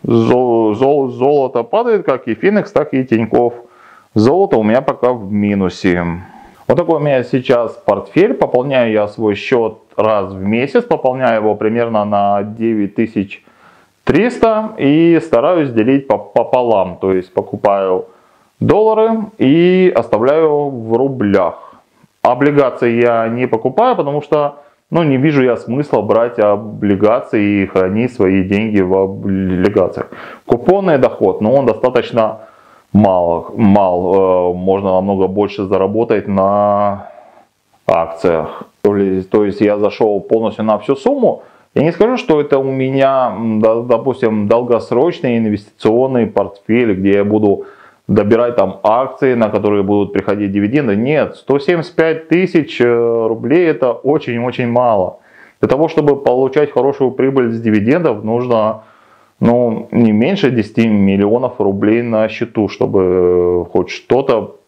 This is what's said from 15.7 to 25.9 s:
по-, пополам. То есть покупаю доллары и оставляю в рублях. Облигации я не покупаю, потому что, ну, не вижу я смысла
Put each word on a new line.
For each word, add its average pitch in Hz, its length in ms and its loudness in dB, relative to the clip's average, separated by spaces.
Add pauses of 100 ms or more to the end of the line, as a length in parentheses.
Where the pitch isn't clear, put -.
по-, 101 100 2
пополам. 113 800 0
То 95 160 -2
есть 92 200 -4
покупаю 98 760 -2 (520)
доллары 220 640 2 (160)
и 175 580 4
оставляю 143 760 0
в 113 260 -6
рублях. 104 760 0 (500)
Облигации 127 800 2
я 117 260 2
не 120 200 -2
покупаю, 202 480 0
потому 147 260 -4
что, 147 380 -2 (320)
ну, 165 120 0
не 135 140 2
вижу 139 260 2
я 120 140 2
смысла 131 440 -2